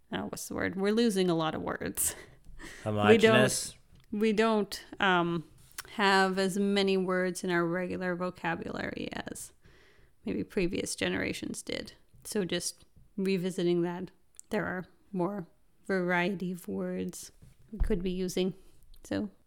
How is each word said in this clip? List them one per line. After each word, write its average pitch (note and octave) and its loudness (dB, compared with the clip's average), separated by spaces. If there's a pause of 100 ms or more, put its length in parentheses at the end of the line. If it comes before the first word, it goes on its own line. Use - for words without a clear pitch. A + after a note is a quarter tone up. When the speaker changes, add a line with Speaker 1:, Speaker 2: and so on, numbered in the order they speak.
(120)
Speaker 1:
oh, F#3+ -2
what's - -8
the - -8
word? F#3+ -2
We're F#3+ 2
losing G#3 4
a E3+ 4
lot D#3+ 0
of - -6
words. - -4 (320)
<laughs> - -16
Speaker 2:
Homogenous? A2 6 (360)
Speaker 1:
We G#3 -4
don't, - -4
we A3 4
don't, G#3+ 2 (160)
um, E3+ 2 (480)
have F#3+ 4
as F#3+ 0
many G3 4
words F#3 0
in F#3 -2
our F3 4
regular F3+ -2
vocabulary - -6
as - -10 (720)
maybe G3+ -4
previous F#3+ -2
generations - -4
did. - -8 (320)
So G#3 -4
just - -6 (320)
revisiting F3+ 0
that, F3 -4 (400)
there F3+ -2
are F3 -6 (260)
more F#3 -2 (400)
variety F3+ 0
of F3 -12
words F#3 -6 (400)
we A3 -8
could F#3+ 2
be F#3 -2
using. F#3 0 (500)
So - -4 (180)